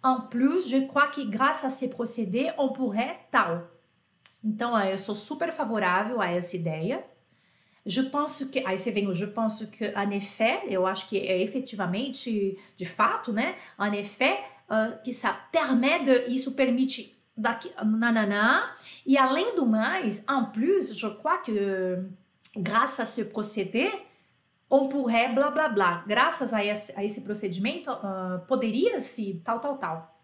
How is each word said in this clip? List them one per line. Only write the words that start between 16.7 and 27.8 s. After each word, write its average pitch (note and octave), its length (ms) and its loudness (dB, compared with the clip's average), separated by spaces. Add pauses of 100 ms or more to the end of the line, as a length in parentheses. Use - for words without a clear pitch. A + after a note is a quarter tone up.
daqui, A3+ 360 -2 (120)
nanana. A3+ 880 4 (360)
E C4+ 120 6
além C#4+ 380 4
do D#4 100 2
mais, A3+ 640 2
en C4 180 2
plus, B3+ 500 0
je A3+ 120 -6
crois D#4 320 0
que, B3 120 -6
euh, F#3+ 520 0 (520)
grâce A3+ 460 0
à A3 40 0
ce A3 180 -4
procédé, G#3+ 680 -2 (800)
on C4+ 180 6
pourrait B3 460 2
blá, C#4+ 160 4
blá, D#4 200 2
blá. F3+ 360 2
Graças A#3+ 480 2
a G#3 100 2
esse, G#3 320 -4
a G3+ 80 -4
esse G#3 180 -4
procedimento, G#3 680 -4